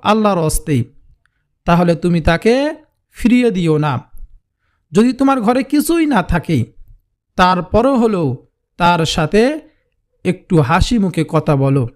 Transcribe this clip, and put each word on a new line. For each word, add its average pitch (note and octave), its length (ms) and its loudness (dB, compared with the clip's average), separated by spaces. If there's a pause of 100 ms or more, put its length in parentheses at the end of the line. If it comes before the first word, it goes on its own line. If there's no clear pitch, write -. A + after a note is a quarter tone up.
আল্লাহর G#3 360 0
হস্তে", D3+ 460 -2 (800)
তাহলে E3+ 300 2
তুমি E3+ 260 -2
তাকে A#3 540 0 (360)
ফিরিয়ে A#3+ 400 2
দিও E3 280 0
না। D3 220 -2 (920)
যদি A3+ 200 2
তোমার C4+ 280 0
ঘরে B3 220 0
কিছুই D4+ 440 0
না A#3 160 0
থাকে, D#3+ 420 -2 (720)
তারপরও F#3+ 600 0
হলো F3+ 500 -2 (300)
তার F3 300 2
সাথে A3+ 540 0 (640)
একটু F3+ 360 0
হাসি F3 380 0
মুখে E3 300 -2
কথা D3+ 280 0
বলো, C3+ 400 0